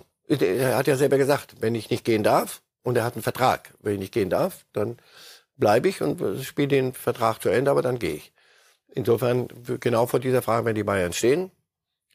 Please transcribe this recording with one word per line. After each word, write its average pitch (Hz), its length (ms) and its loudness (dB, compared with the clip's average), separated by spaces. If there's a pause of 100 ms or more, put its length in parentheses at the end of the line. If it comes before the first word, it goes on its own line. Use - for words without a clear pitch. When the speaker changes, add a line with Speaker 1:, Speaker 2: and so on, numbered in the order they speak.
(280)
Speaker 1:
Saison. 107 280 0
Speaker 2:
Er 127 200 0
hat 127 100 0
ja 143 100 2
selber 135 220 2
gesagt, 135 400 0
wenn 113 160 -2
ich 110 160 -8
nicht 117 140 -4
gehen 110 180 2
darf, 139 400 0 (220)
und 123 120 -2
er 117 60 2
hat 120 120 -4
einen 110 100 -10
Vertrag, 120 560 -2
wenn 104 140 -4
ich 98 60 -4
nicht 95 140 -10
gehen 98 160 0
darf, 139 420 -2
dann 104 240 -4 (600)
bleibe 120 320 4
ich - 140 -4
und 147 200 -4 (220)
spiele 143 240 -2
den 131 260 0
Vertrag 113 480 -2
zu 113 60 -2
Ende, 131 240 2
aber 143 100 2
dann 123 160 -2
gehe 85 160 -2
ich. - 180 -14 (600)
Insofern, 120 560 0 (320)
genau 117 260 2
vor 127 140 0
dieser 127 200 2
Frage 113 260 0
werden 113 100 0
die 104 80 -2
Bayern 95 280 0
stehen. 160 380 2 (640)